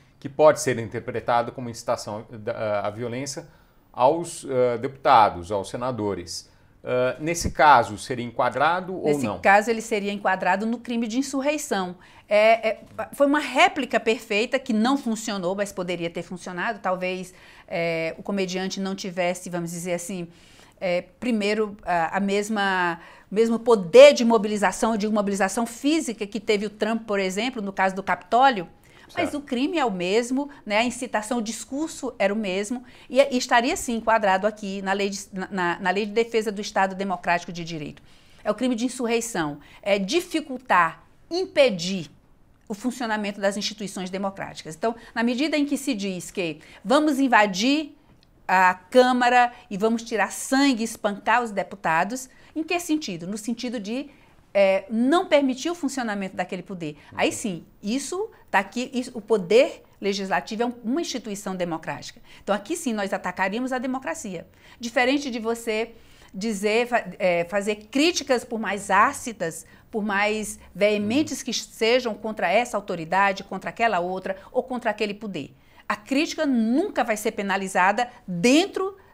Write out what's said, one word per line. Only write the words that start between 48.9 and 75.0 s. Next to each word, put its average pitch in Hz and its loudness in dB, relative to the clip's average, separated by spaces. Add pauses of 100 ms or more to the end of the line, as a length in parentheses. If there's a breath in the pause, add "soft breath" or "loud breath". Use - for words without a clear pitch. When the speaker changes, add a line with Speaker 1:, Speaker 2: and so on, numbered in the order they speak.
Speaker 2:
e 202 -8
vamos 226 0
tirar 202 -2
sangue, 269 0
espancar 220 0
os 226 -6
deputados, 196 -2 (280 soft breath)
em 311 -6
que 349 -2
sentido? 220 -4
No 214 -8
sentido 233 -6
de, 233 -8 (420 loud breath)
é, 196 4
não 277 2
permitir 285 2
o 339 -4
funcionamento 214 -4
daquele 185 -6
poder. 165 -10 (160 loud breath)
Aí 277 0
sim, 180 -8 (180)
isso 285 -4 (180 soft breath)
tá 196 2
aqui, 220 -4
isso, 240 -4
o 233 -10
poder 214 4 (160)
legislativo 196 -2
é - 2
um, 247 -4
uma 269 -2
instituição 202 -8
democrática. 160 -8 (200 loud breath)
Então 202 0
aqui 254 -6
sim 233 -4
nós 202 -2
atacaríamos 196 -2
a 254 -2
democracia. 262 -8 (320 loud breath)
Diferente 262 0
de 233 -6
você 226 -4 (420 soft breath)
dizer, 214 0
fa-, 233 0 (160)
é, 175 2
fazer 208 -4
críticas 277 2
por 233 -8
mais 202 -4
ácidas, 202 0 (260 soft breath)
por 214 -4
mais 208 -2 (160 loud breath)
veementes 208 2
que 233 -6
sejam 233 0
contra 208 -4
essa 233 2
autoridade, 190 0
contra 185 -8
aquela 214 0
outra 185 -4 (160 loud breath)
ou 247 0
contra 247 -4
aquele 214 -2